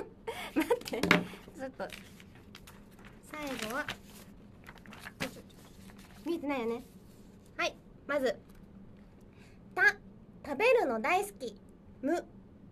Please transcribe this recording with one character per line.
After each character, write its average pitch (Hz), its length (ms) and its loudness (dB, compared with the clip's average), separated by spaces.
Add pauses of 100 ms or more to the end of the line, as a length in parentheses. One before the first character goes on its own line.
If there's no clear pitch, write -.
(200)
<laughs> - 340 -8
待 311 180 4
っ 480 60 8
て。 - 220 -2
ち - 600 2
ょ 262 40 -4
っ 262 40 -8
と。 - 180 -6 (1400)
最 262 400 -4
後 247 60 -2
は。 294 100 -2 (2500)
見 339 100 0
え 320 40 0
て 269 80 -4
な 285 100 2
い 247 40 2
よ 226 60 0
ね。 233 180 -2 (720)
は 339 80 2
い。 320 100 0 (320)
ま 285 140 2
ず。 247 180 4 (1400)
た、 392 220 8 (480)
食 277 140 -2
べ 427 140 8
る 440 140 10
の 226 140 4
大 349 240 6
好 - 80 -6
き。 - 260 -8 (440)
む、 320 220 4 (480)